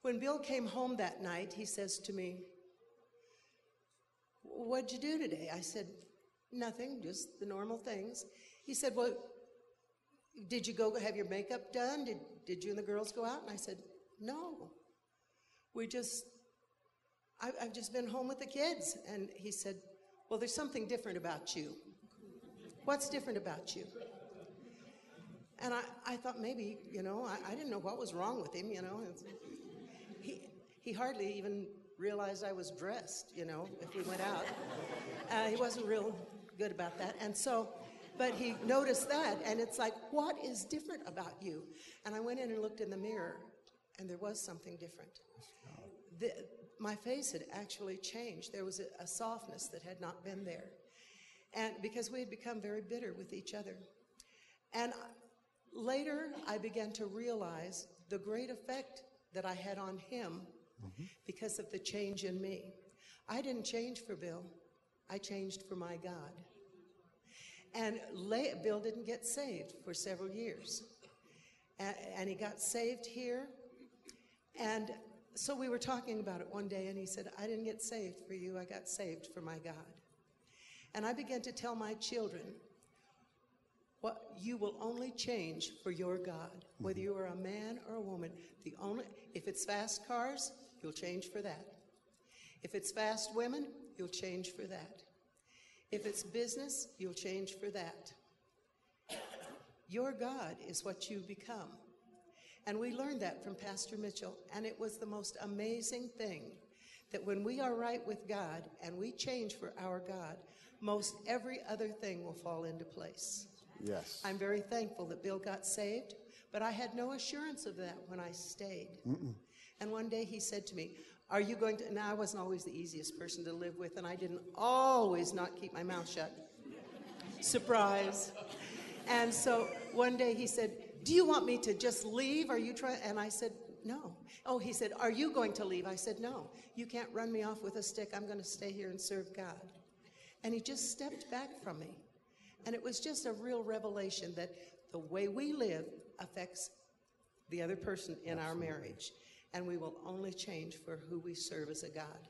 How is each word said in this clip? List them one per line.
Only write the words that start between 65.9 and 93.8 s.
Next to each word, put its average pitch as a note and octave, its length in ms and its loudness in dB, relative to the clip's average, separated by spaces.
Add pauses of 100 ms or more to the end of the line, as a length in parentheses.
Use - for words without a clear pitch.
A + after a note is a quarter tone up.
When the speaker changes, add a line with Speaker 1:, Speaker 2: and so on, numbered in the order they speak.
Speaker 1:
God. F3 300 -6 (1400)
And A3+ 280 2 (120)
la-, G#3+ 480 2
Bill G#3 200 4
didn't A3+ 240 -2
get A3+ 200 -4
saved C4 480 -2 (120)
for F3 80 -4
several F#3+ 360 -2
years. G#3+ 540 -4 (960)
A-, G3 380 -4
and F#3+ 100 0
he F#3+ 80 0
got G3+ 240 -4
saved A#3+ 460 0
here. B3 420 -2 (1120)
And G#3+ 320 2 (420)
so - 220 0
we B3+ 140 0
were A#3+ 100 2
talking A#3+ 400 0
about F#3+ 220 -2
it - 100 -4
one G3+ 160 -2
day, F#3+ 200 -2
and G3 100 -4
he F#3+ 80 -4
said, - 340 -4
"I G#3 80 -2
didn't A3 160 0
get A3 180 -2
saved G#3 360 -4 (100)
for F#3+ 60 -6
you. F#3 260 -2
I F3+ 60 -4
got F3+ 240 -6
saved E3 440 -4
for F3+ 60 -8
my D#3+ 200 -6
God." E3 140 -6 (1200)
And G#3+ 120 2
I A#3+ 80 4
began B3 300 0
to B3 100 -4
tell A#3+ 220 -2
my G#3+ 200 0
children, G#3 580 -2 (1500)
"What, A3 360 -4
you A3+ 200 -2
will G#3 240 2
only A#3+ 300 -2
change E3 600 0 (120)
for F#3 80 0
your F3+ 260 2
God, F3+ 480 -4 (140)
whether F#3+ 200 2
Speaker 2:
Mm-hmm. F#3+ 60 0
Speaker 1:
you G3 120 2
are F#3+ 100 0
a F3 80 -2
man G#3+ 440 -2 (100)
or A3+ 60 -4
a A3+ 60 -2
woman. F3+ 300 -2 (340)
The - 160 -6
only, G#3 240 0 (280)
if - 140 -2
it's G3 160 0
fast G#3 420 2
cars, B3 460 2 (300)
you'll D#3+ 100 -4
change F3+ 400 -2
for G#3 100 -4
that. F3+ 240 -4 (960)
If - 140 -6
it's G3 160 0
fast A3 420 2
women, B3 320 2 (320)